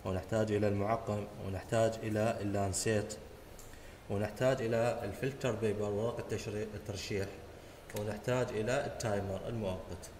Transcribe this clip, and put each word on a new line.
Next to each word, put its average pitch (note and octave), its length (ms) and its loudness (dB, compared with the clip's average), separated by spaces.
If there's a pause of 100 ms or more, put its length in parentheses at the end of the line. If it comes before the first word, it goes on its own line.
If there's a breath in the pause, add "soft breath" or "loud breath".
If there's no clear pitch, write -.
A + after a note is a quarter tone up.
ونحتاج G#2+ 480 2
إلى G#2 160 4
المعقم، G#2 580 0 (200)
ونحتاج A2 460 4 (100)
إلى A2 380 2
اللانسيت، G2+ 760 2 (960 loud breath)
ونحتاج B2+ 520 2
إلى A2+ 420 4
الفلتر B2+ 480 0
بيبر، G#2 380 2
ورق A2 280 2
التشري-، G#2+ 560 -4
الترشيح، G2 540 -2 (720 loud breath)
ونحتاج G#2+ 480 0
إلى A2 380 2
التايمر G2+ 640 0
المؤقت. G2 720 -4